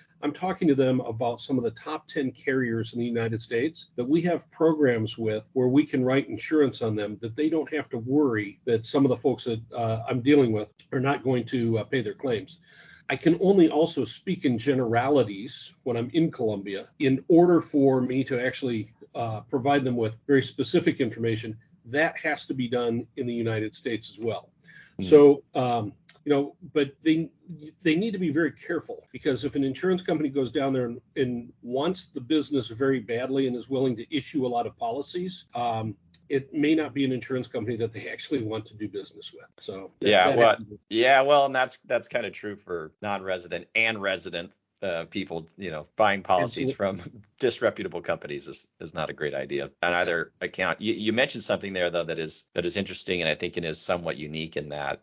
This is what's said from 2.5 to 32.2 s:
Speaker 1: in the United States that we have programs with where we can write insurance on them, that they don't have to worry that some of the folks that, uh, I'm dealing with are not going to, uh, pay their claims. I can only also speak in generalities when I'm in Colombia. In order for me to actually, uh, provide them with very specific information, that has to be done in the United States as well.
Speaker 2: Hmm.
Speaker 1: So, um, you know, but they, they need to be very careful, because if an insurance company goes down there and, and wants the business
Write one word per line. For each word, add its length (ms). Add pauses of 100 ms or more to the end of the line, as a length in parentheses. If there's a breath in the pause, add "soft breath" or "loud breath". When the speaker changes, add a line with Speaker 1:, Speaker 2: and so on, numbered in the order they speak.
Speaker 1:
in 80
the 60
United 360
States 440 (100)
that 80
we 200
have 280
programs 640
with 360
where 160
we 160
can 180
write 240
insurance 540
on 160
them, 240
that 160
they 100
don't 260
have 180
to 80
worry 680
that 200
some 200
of 40
the 60
folks 300
that, 160 (120)
uh, 360
I'm 100
dealing 320
with 160 (240)
are 80
not 240
going 220
to, 320
uh, 80
pay 160
their 140
claims. 440 (500 loud breath)
I 60
can 240
only 300
also 340
speak 400
in 140
generalities 1120 (120)
when 120
I'm 180
in 180
Colombia. 580 (100)
In 300
order 320
for 400
me 240
to 200
actually, 460 (240)
uh, 240
provide 460
them 100
with 200 (120)
very 160
specific 560
information, 580 (280 soft breath)
that 320
has 300
to 60
be 140
done 480
in 100
the 80
United 400
States 380
as 80
well. 300 (480 loud breath)
Speaker 2:
Hmm. 80
Speaker 1:
So, 380 (120)
um, 380 (320)
you 80
know, 220 (180)
but 180 (100)
they, 300 (500)
they 140
need 160
to 80
be 100
very 220
careful, 600
because 340
if 100
an 80
insurance 400
company 260
goes 220
down 220
there 120
and, 160 (140)
and 360 (120)
wants 500
the 60
business 480